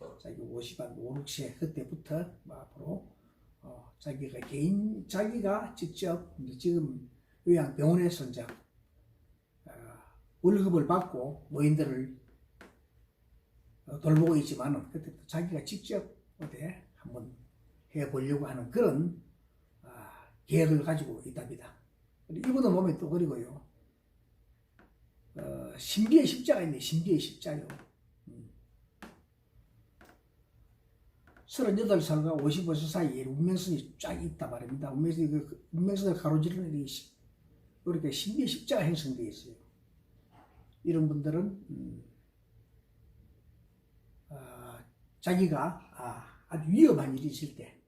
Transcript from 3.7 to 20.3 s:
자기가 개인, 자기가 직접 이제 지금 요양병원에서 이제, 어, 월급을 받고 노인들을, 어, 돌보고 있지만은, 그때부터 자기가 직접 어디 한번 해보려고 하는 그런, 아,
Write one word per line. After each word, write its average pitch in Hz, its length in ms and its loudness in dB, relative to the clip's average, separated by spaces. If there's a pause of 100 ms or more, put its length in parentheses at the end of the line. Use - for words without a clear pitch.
자기가 135 480 -10
개인, 196 600 -2
자기가 214 640 -2
직접 - 640 -6
이제 127 180 -12
지금 160 540 0 (360)
요양병원에서 160 800 4
이제, 123 200 -10 (1160)
어, - 80 -20 (680)
월급을 185 460 6
받고 147 640 -2
노인들을, 143 720 2 (1600)
어, 143 140 -10
돌보고 156 360 8
있지만은, 139 540 0
그때부터 - 360 -12
자기가 170 380 -4
직접 - 520 -6 (240)
어디 151 160 -10 (380)
한번 - 420 -16 (580)
해보려고 143 520 -2
하는 127 240 -8
그런, 175 520 2 (600)
아, - 480 -20 (160)